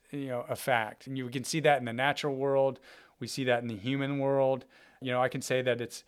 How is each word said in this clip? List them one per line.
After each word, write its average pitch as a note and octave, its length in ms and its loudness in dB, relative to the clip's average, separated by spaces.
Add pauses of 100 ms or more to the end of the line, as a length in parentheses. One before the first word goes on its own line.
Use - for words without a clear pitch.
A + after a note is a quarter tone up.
(120)
you C#3 160 -8
know, B2 220 -4
a B2 80 -4
fact. A2+ 500 -2
And C3+ 100 -8
you B2+ 120 -6
can B2 160 -4
see D#3+ 160 -2
that C#3+ 180 6
in B2 60 -4
the A#2 80 -4
natural C#3 420 0
world. C3+ 460 2 (380)
We B2 80 -8
see C3+ 180 -4
that A#2+ 160 4
in A#2+ 80 -6
the A2+ 80 -6
human C#3 420 -2
world. C3+ 460 2 (360)
You B2+ 120 -4
know, B2+ 80 2
I B2+ 80 2
can C3 120 -4
say B2+ 200 2
that B2 180 2
it's, - 280 -10